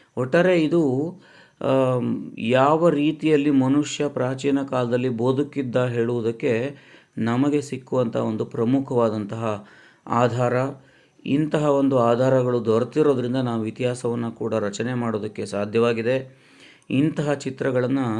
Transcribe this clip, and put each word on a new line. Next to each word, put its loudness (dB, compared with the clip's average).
ಒಟ್ಟಾರೆ 2
ಇದು, 0
ಆಮ್, 0
ಯಾವ 4
ರೀತಿಯಲ್ಲಿ 2
ಮನುಷ್ಯ 2
ಪ್ರಾಚೀನ -2
ಕಾಲದಲ್ಲಿ -2
ಬದುಕಿದ್ದ -2
ಹೇಳುವುದಕ್ಕೆ -2
ನಮಗೆ 0
ಸಿಕ್ಕುವಂಥ -4
ಒಂದು -2
ಪ್ರಮುಖವಾದಂತಹ -2
ಆಧಾರ. 2
ಇಂತಹ 0
ಒಂದು 2
ಆಧಾರಗಳು 2
ದೊರೆತಿರೋದ್ರಿಂದ 2
ನಾವು -2
ಇತಿಹಾಸವನ್ನ -4
ಕೂಡ -6
ರಚನೆ -2
ಮಾಡೋದಕ್ಕೆ -4
ಸಾಧ್ಯವಾಗಿದೆ. -2
ಇಂತಹ 0
ಚಿತ್ರಗಳನ್ನ -2